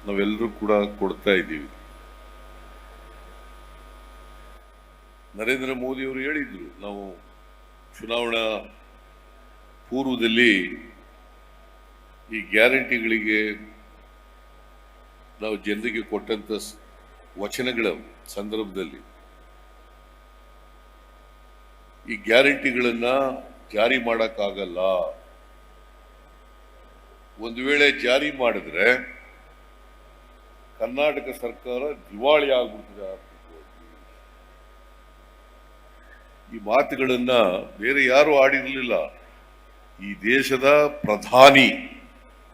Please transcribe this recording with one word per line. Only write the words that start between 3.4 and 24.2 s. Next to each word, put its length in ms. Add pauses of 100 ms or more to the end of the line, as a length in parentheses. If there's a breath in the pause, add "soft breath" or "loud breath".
ನರೇಂದ್ರ 380
ಮೋದಿ 320
ಅವರು 120
ಹೇಳಿದ್ರು, 640
ನಾವು 300 (880)
ಚುನಾವಣಾ 580 (1300)
ಪೂರ್ವದಲ್ಲಿ 760 (1700)
ಈ 40
ಗ್ಯಾರಂಟಿಗಳಿಗೆ 1080 (1900)
ನಾವು 140
ಜನರಿಗೆ 460
ಕೊಟ್ಟಂತ 500
ಸ್-, 240 (680)
ವಚನಗಳ 440 (480)
ಸಂದರ್ಭದಲ್ಲಿ 680 (3000)
ಈ 40
ಗ್ಯಾರಂಟಿಗಳನ್ನ 880 (680)
ಜಾರಿ 320
ಮಾಡಕ್ಕಾಗಲ್ಲ. 720 (2500)